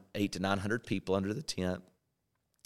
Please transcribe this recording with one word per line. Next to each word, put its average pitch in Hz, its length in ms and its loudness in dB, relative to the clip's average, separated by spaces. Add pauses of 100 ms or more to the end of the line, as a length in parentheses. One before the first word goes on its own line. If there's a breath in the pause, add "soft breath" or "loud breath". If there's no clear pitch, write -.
(160)
eight 101 180 2
to 90 80 -4
nine 98 160 4
hundred 104 280 -2
people 95 300 0
under 98 180 2
the 139 80 -6
tent. 92 400 -4 (840)